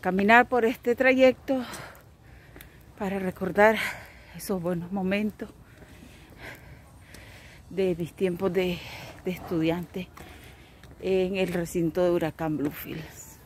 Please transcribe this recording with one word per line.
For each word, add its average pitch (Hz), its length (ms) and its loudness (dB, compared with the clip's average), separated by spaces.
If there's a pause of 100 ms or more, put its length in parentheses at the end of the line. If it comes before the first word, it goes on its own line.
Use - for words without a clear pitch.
caminar 202 440 6
por 240 200 2
este 240 280 0
trayecto 262 680 4 (1300)
para 196 200 -4
recordar 190 600 4 (580)
esos 185 240 -4
buenos 175 320 -4
momentos 202 560 -2 (2250)
de 180 280 0
mis 170 140 -6
tiempos 185 400 -2
de, 180 260 0 (460)
de 185 60 -4
estudiante 170 800 -4 (920)
en 185 360 0
el 185 180 0
recinto 170 500 0
de 180 60 4
Huracán 160 480 -2
Bluefields. - 880 -8